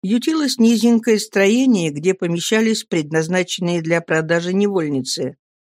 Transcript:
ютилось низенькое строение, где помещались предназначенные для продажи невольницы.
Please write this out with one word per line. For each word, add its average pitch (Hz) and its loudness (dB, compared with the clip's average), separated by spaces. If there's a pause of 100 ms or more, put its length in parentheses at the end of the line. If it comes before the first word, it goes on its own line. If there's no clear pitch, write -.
ютилось 262 -2
низенькое 226 4
строение, 208 2
где 156 -2
помещались 214 -2
предназначенные 170 -2
для 165 -2
продажи 170 -2
невольницы. 156 -2 (420)